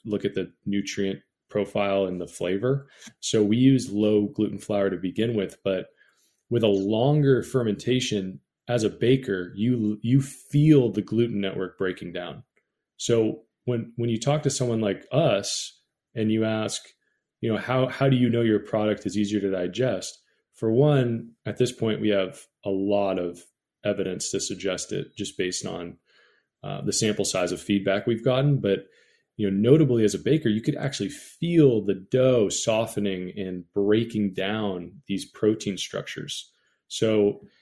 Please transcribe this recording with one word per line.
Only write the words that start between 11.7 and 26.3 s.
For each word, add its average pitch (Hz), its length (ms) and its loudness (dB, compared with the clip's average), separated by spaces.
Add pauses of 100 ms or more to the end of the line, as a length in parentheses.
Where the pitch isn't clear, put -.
breaking 92 360 -6
down. 87 300 -10 (540)
So 113 440 0 (240)
when, 120 300 -4
when 120 140 -4
you 110 100 -2
talk 143 240 -2
to 139 60 0
someone 120 320 -2
like 98 300 -2
us 127 680 -2 (340)
and 110 180 0
you 110 140 0
ask, 110 360 -4 (600)
you 117 100 -2
know, 107 60 0
"How, 127 300 0
how 135 220 0
do 131 80 4
you 123 120 4
know 120 120 2
your 110 180 4
product 107 460 -2
is 95 120 -4
easier 104 220 0
to 95 120 -2
digest?" 92 680 -4 (340)
For 113 180 -2
one, 123 600 2 (140)
at 104 120 -8
this 123 140 2
point, 110 300 -4
we 107 80 2
have 95 360 -2 (200)
a 101 40 -4
lot 98 480 0
of 87 240 -6 (440)
evidence 95 460 -4
to 98 100 -2
suggest 92 500 -6
it - 240 -8
just - 220 -10
based 92 280 -4
on, 87 320 -10 (640)